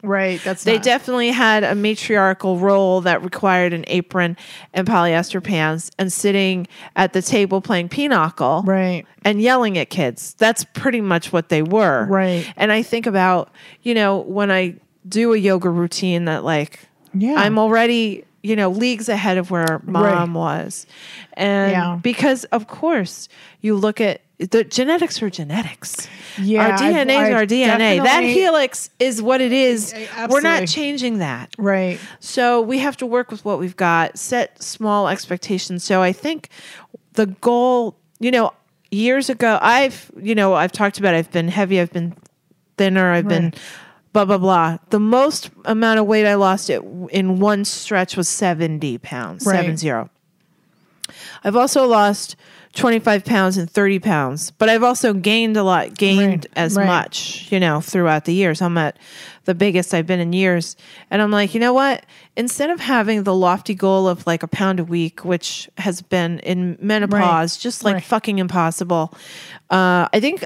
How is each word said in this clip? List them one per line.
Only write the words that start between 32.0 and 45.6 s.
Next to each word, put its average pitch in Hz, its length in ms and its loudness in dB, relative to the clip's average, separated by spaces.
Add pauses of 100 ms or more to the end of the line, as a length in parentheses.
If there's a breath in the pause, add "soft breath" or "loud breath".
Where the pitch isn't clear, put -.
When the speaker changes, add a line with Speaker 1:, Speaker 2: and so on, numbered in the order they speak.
Speaker 2:
So 240 400 0
we 247 180 -2
have 269 180 -2
to 254 80 -8
work 240 260 -2
with 214 120 -14
what 202 160 -4
we've 180 160 -8
got, 170 420 0
set - 460 -4
small 208 460 -2
expectations. 180 760 -6
So 185 180 2
I 185 120 2
think 302 340 -8 (640 loud breath)
the 220 120 2
goal, 240 720 0 (240)
you 240 100 0
know, 233 200 2 (400)
years 247 380 0
ago, 226 320 2
I've, 254 480 2 (120)
you 214 140 -2
know, 196 180 4
I've 175 180 2
talked 202 280 -2
about, 196 140 2
I've 165 180 -2
been 170 180 -2
heavy, 190 320 0
I've 170 120 -2
been 170 200 -6 (640)
thinner, 190 340 4
I've 175 160 2
been 170 180 2
Speaker 1:
Right. 165 140 -4 (540 loud breath)
Speaker 2:
blah, 208 120 4
blah, 196 120 2
blah. 170 400 2 (120)
The 208 100 2
most 254 500 2 (160)